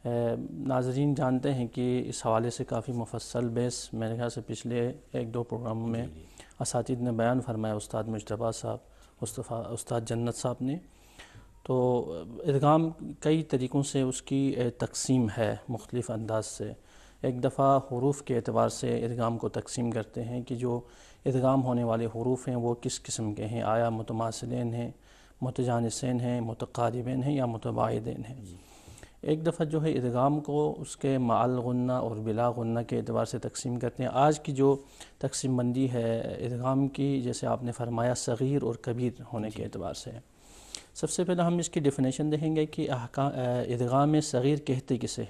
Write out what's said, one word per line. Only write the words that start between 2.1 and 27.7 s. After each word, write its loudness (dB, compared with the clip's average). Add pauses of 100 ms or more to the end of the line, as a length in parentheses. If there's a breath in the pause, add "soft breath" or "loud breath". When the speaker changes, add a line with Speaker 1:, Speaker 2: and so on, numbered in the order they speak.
Speaker 1:
حوالے 4
سے -6
کافی -4
مفصل -4
بحث -2
میرے -2
خیال -2
سے -8
پچھلے -2 (200)
ایک -4
دو -2
پروگراموں -4
میں -2
Speaker 2:
جی، -10
جی۔ -16 (360 loud breath)
Speaker 1:
اساتذہ -2
نے 0
بیان 2
فرمایا، -2
استاد -4
مجتبیٰ -2
صاحب، -4 (440 soft breath)
مصطفیٰ، -6
استاد -2
جنت -2
صاحب -2
نے۔ -2 (840 loud breath)
تو 4 (400)
ادغام 6 (300)
کئی 4
طریقوں 0
سے 0
اس 0
کی، 2
اے، 2
تقسیم 2 (100)
ہے 2 (140)
مختلف -4
انداز -2
سے۔ -8 (500 soft breath)
ایک 0
دفعہ 6
حروف 0
کے 0
اعتبار 2
سے -2
ادغام 0
کو -4
تقسیم -4
کرتے -4
ہیں -6
کہ -6
جو -2 (440 loud breath)
ادغام 4
ہونے 2
والے 2
حروف -2
ہیں -2
وہ 0
کس -4
قسم -4
کے -4
ہیں، -2
آیا 2
متماثلین -2
ہیں، -4 (500 soft breath)
متجانسین 0
ہیں، 0
متقاربین -2
ہیں 0
یا 2
متباعدین -2